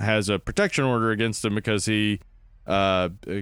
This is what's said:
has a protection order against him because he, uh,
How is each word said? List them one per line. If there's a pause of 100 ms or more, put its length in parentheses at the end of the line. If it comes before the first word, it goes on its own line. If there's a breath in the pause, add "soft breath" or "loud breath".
has
a
protection
order
against
him
because
he, (480)
uh, (320)